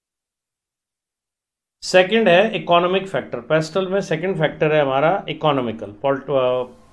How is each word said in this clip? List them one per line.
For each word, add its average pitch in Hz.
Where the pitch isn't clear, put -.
Second 185
है 190
economic 175
factor। 123
pestle 160
में 196
second 180
factor 156
है 151
हमारा 143
economical, 131
पॉलिट-, 135
अ, 127